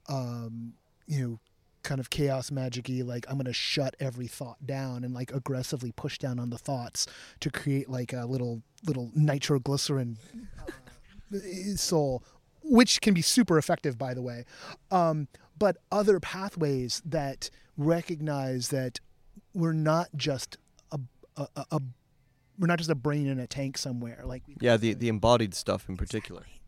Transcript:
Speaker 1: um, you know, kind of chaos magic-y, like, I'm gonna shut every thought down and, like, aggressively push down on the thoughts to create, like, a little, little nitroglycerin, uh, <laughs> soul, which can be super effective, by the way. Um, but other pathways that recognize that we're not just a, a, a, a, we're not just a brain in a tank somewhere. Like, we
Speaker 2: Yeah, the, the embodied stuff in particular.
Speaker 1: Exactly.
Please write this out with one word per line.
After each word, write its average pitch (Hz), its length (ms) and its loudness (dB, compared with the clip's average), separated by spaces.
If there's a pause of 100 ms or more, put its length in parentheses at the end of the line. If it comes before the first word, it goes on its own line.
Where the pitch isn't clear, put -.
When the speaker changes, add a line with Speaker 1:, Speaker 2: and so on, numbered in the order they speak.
Speaker 1:
um, 117 640 -6 (340)
you 143 140 -2
know, 117 200 -4 (420)
kind 135 160 -4
of 127 120 -6
chaos 135 400 -2
magic-y, 127 520 -4
like, 123 260 -6
I'm 135 80 -4
gonna 127 160 -2
shut - 460 -2
every 123 280 -6
thought 123 400 -12
down 131 360 -4
and, 127 120 -4
like, 127 180 -6
aggressively 127 600 -4
push - 260 -6
down 123 200 -4
on 120 120 -2
the 120 80 -6
thoughts 127 480 -4 (340)
to 151 100 -2
create, 139 380 0
like, 127 240 -4
a 120 140 -4
little, 120 360 -2 (240)
little 127 280 -2
nitroglycerin, 139 1040 2 (1160)
uh, 196 40 -2
<laughs> 190 380 -4
soul, 143 460 0 (400)
which 247 380 8
can 214 120 6
be 170 100 4
super 180 360 6
effective, 147 400 0
by 127 160 -4
the 127 80 -6
way. 120 220 -8 (460)
Um, 160 360 4 (320)
but 190 200 4 (120)
other 196 300 6
pathways 147 840 -2
that 143 460 -4 (260)
recognize 147 920 0
that 131 320 -2 (540)
we're 165 180 2
not 156 420 2
just 135 440 -4 (340)
a, 143 80 -6 (360)
a, 143 100 -6 (100)
a, 139 160 -8
a, 151 80 2 (800)
we're 180 80 2
not 170 120 4
just 165 120 -2
a 156 40 4
brain 147 320 0
in 135 120 0
a 123 80 -6
tank 135 320 -4
somewhere. 120 460 -6
Like, 127 220 -8
we - 140 -18
Speaker 2:
Yeah, 120 160 8
the, 110 160 4
the 117 160 0
embodied 110 460 6
stuff - 340 -2
in 92 80 -6
particular. 87 460 -6
Speaker 1:
Exactly. - 260 -20